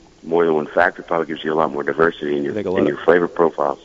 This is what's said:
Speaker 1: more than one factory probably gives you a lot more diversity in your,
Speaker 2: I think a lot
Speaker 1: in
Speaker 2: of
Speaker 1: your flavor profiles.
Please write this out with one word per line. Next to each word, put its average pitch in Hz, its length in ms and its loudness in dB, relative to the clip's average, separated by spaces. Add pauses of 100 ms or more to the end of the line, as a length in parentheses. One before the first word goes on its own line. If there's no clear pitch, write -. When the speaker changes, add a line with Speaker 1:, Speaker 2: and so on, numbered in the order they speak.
(240)
Speaker 1:
more 82 220 2
than 80 100 2
one 76 100 0
factory 87 380 0
probably 82 240 -2
gives 78 160 -8
you 78 100 -2
a - 20 -2
lot 78 160 0
more 71 120 -6
diversity 73 520 0
in 71 80 -2
your, 69 100 -4
Speaker 2:
I - 20 -8
think 98 120 -6
a 90 40 -2
lot 95 80 -2
Speaker 1:
in - 60 2
Speaker 2:
of 73 40 2
Speaker 1:
your 69 80 -4
flavor 85 300 4
profiles. 71 580 -2